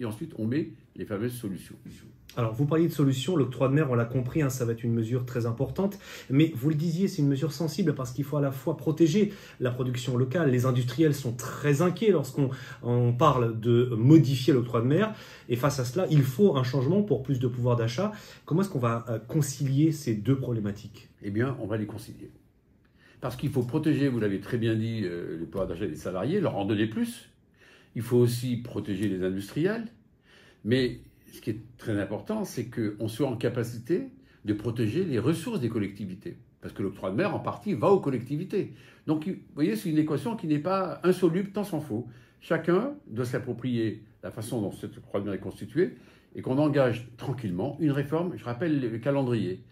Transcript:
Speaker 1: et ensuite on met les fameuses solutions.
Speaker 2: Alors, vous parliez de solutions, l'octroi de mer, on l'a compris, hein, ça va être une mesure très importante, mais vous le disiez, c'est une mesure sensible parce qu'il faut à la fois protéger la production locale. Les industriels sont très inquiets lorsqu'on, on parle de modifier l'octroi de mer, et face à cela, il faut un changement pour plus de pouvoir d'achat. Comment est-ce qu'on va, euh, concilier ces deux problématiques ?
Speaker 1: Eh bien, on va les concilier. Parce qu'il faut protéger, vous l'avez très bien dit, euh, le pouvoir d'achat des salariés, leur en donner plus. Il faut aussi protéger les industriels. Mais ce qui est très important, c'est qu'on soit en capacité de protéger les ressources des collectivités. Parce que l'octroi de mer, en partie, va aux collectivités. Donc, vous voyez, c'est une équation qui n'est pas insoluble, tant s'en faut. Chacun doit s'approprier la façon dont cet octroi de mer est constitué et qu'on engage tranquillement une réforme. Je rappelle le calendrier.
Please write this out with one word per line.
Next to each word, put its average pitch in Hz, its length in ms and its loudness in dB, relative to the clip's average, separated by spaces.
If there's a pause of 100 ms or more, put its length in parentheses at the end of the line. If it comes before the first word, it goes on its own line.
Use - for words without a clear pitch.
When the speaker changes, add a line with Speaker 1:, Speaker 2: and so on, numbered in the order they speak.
Speaker 1:
et 123 60 -6
ensuite 107 320 -8
on 110 80 -2
met 139 260 -2 (240)
les - 80 -8
fameuses 110 300 -4
solutions. 92 420 -10 (600)
Speaker 2:
Alors, 113 180 -2
vous 143 120 0
parliez 160 220 4
de 165 40 -4
solutions, 139 440 2
l'octroi 131 320 2
de 135 60 2
mer, 147 160 2
on 123 40 2
l'a 117 100 4
compris, 127 380 -2
hein, 139 60 2
ça 123 160 -2
va 117 80 0
être 113 120 -6
une 117 100 2
mesure 117 320 0
très 117 180 -4
importante, 135 540 -2 (320)
mais 139 240 6
vous 117 140 0
le 160 60 2
disiez, 170 340 0
c'est - 120 -4
une 143 80 4
mesure 139 240 0
sensible 165 420 -2
parce 123 180 -8
qu'il 143 120 -4
faut 151 120 -4
à 147 40 0
la 139 120 0
fois - 240 -4
protéger 160 560 4 (280)
la 123 100 0
production 123 460 -2
locale. 135 340 2
Les 123 140 4
industriels 127 500 4
sont 117 200 -4
très 143 480 0
inquiets 185 300 4
lorsqu'on, 139 380 2 (320)
on 120 300 4
parle 123 480 4
de 120 360 4
modifier 139 580 8
l'octroi 117 260 2
de 117 60 2
mer, 208 280 2 (340)
et 120 80 0
face 135 240 0
à 120 40 0
cela, 180 260 -2
il 147 120 6
faut 185 340 4
un 131 60 2
changement 143 400 2
pour 139 200 0
plus 131 180 -2
de 127 80 2
pouvoir 120 280 0
d'achat. 175 360 0 (340)
Comment 170 160 2
est-ce 196 80 -2
qu'on - 80 -4
va, 117 300 0
euh, 113 100 -2
concilier 147 720 2
ces 120 220 -2
deux 104 220 2
problématiques ? 107 720 -6 (120)
Speaker 1:
Eh 101 80 -8
bien, 123 300 -2
on 110 60 -8
va 110 100 -4
les 104 100 -4
concilier. - 440 -14 (880)
Parce 123 140 -6
qu'il - 160 -4
faut 123 140 0
protéger, 143 440 2
vous 120 120 0
l'avez 98 180 0
très 113 200 -4
bien 110 180 2
dit, 113 260 -2
euh, 87 340 -6
le 82 100 -8
pouvoir 95 200 -4
d'achat 90 220 -4
des 78 80 -6
salariés, 95 440 -2
leur 139 160 0
en 98 100 -2
donner 107 200 2
plus. - 440 -4 (680)
Il 120 60 -4
faut 123 160 2
aussi 120 400 2
protéger 104 500 -4
les 92 160 -2
industriels. 156 640 -2 (760)
Mais 123 360 0 (320)
ce - 80 -18
qui - 100 -6
est 107 100 -4 (180)
très 104 220 -2
important, 107 440 -4
c'est - 260 -6
qu'on 110 380 -4
soit 139 180 -2
en 123 100 -2
capacité 123 760 -2 (320)
de 104 80 0
protéger 117 520 0
les 135 140 0
ressources 165 400 0
des 120 100 -2
collectivités. 98 680 -6 (240)
Parce 87 120 -14
que 104 120 -6
l'octroi 95 260 -4
de 98 60 -2
mer, 180 180 0
en - 60 -4
partie, - 340 -4
va 127 140 2
aux 196 100 8
collectivités. 143 760 -4 (340)
Donc, 156 180 0
vous 185 80 -4 (220)
voyez, 175 180 2
c'est 196 160 -4
une 151 80 2
équation 151 380 0
qui 170 100 -8
n'est 147 140 2
pas 180 420 -2
insoluble, 180 480 2
tant 208 140 -4
s'en 156 160 -4
faut. 120 260 -6 (340)
Chacun 185 540 0 (140)
doit 120 160 -4
s'approprier 120 800 -4 (180)
la - 80 -10
façon 110 320 -4
dont 95 80 -2
cet - 260 -12
octroi - 240 -6
de 98 60 -4
mer 101 80 -4
est 92 60 -4
constitué 156 560 -2 (400)
et 123 40 -10
qu'on 131 180 -2
engage 135 580 2
tranquillement 113 640 -4
une 151 100 2
réforme. 147 460 -2
Je - 80 -14
rappelle 147 360 -2
le 117 180 -4
calendrier. 123 720 -2